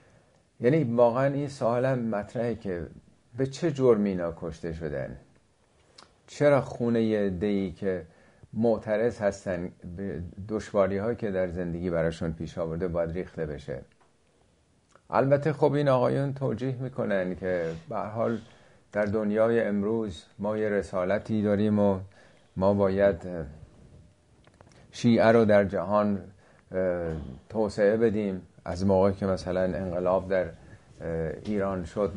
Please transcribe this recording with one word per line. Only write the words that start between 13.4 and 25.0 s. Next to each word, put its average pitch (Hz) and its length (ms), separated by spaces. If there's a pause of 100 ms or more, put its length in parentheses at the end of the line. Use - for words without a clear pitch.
بشه؟ 69 360 (1300)
البته 139 440
خب 139 200
این 143 160
آقایون 131 440
توجیه 127 420
می‌کنن 101 600
که 90 360 (180)
به 110 60
هر 98 140
حال 113 300 (520)
در 104 140
دنیای 110 580
امروز 104 600 (140)
ما 104 180
یه 107 120
رسالتی 101 720
داریم 104 380
و 98 200 (560)
ما 95 180
باید 98 420 (1800)
شیعه 113 340